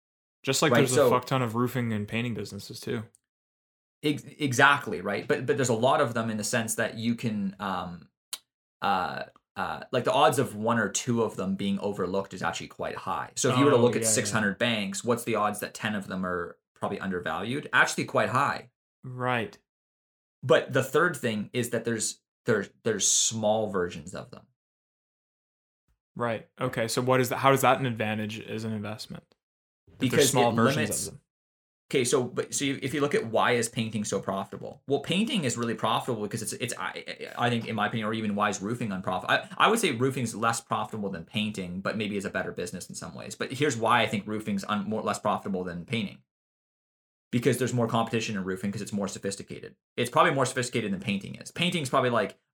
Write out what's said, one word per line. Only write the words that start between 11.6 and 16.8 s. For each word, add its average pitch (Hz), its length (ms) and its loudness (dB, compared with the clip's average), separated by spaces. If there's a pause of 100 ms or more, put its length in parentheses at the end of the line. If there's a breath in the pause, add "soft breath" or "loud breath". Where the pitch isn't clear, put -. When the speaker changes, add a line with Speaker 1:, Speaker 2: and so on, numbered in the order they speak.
Speaker 2:
overlooked 98 540 -2
is 90 100 -8
actually 85 240 -4
quite - 280 -8
high. 78 400 -4
So 131 140 2
if 123 80 2
you 139 80 6
were 147 60 8
to 127 60 8
Speaker 1:
Oh, 117 40 8
Speaker 2:
look 117 140 6
at 113 60 0
Speaker 1:
yeah, 113 60 0
yeah. - 60 4
Speaker 2:
six 123 180 2
hundred 104 280 0
banks, 104 440 0
what's 117 200 0
the 113 120 0
odds 104 260 0
that - 120 -8
ten 107 220 -2
of 98 120 -6
them 92 180 -4
are 87 320 -4 (180)
probably 101 240 -4